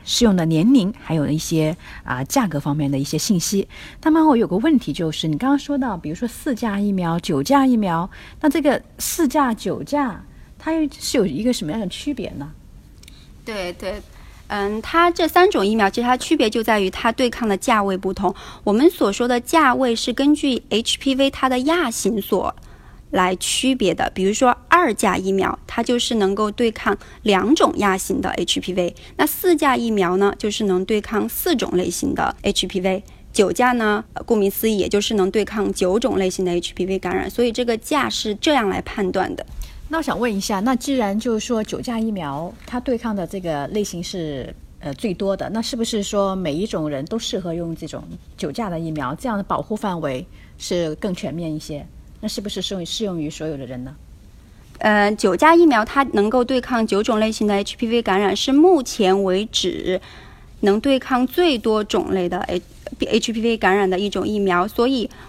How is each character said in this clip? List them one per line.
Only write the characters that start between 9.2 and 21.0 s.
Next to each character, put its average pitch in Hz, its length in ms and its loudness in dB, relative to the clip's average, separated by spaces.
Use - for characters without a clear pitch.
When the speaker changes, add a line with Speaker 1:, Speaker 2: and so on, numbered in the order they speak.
Speaker 1:
价、 262 260 2
九 175 300 -6
价， 247 360 -2
它 320 140 -4
是 - 180 -4
有 220 80 4
一 165 200 -2
个 247 80 2
什 233 120 -6
么 151 60 -4
样 220 100 -4
的 196 60 -4
区 - 260 -6
别 220 180 -8
呢？ 143 200 -10
Speaker 2:
对， 190 300 -6
对。 180 280 -8
嗯， 208 320 -2
它 339 300 4
这 339 160 2
三 359 240 6
种 240 160 2
疫 214 80 2
苗， 202 160 4
其 - 60 -8
实 240 100 0
它 254 100 4
区 254 200 0
别 254 120 4
就 226 140 0
在 220 160 2
于 190 100 2
它 226 220 -2
对 247 180 2
抗 226 200 -4
的 196 80 2
价 214 260 2
位 196 140 0
不 190 180 -4
同。 196 180 0
我 208 100 2
们 254 160 6
所 220 240 2
说 240 140 -2
的 247 140 2
价 269 340 4
位 254 220 2
是 247 160 -2
根 277 200 4
据 285 360 0
H - 320 0